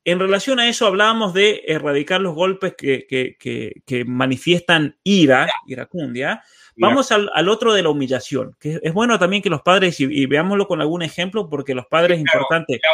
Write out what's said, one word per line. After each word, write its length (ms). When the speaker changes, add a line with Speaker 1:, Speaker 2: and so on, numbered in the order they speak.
Speaker 1:
en 140
relación 400
a 100
eso 160
hablábamos 480
de 320
erradicar 560
los 120
golpes 440
que, 280
que, 320
que, 460
que 220
manifiestan 960
ira, 480
iracundia. 760
Speaker 2:
Ya. 120
Speaker 1:
Vamos 240
al, 200
al 160
otro 240
de 120
la 40
humillación, 720
que 240
es 100
bueno 240
también 260
que 60
los 140
padres, 380
y, 40
y 220
veámoslo 400
con 140
algún 220
ejemplo, 460
porque 240
los 140
padres 320
Speaker 2:
Sí, 60
Speaker 1:
es 60
Speaker 2:
claro. 140
Speaker 1:
importante. 380
Speaker 2:
La 120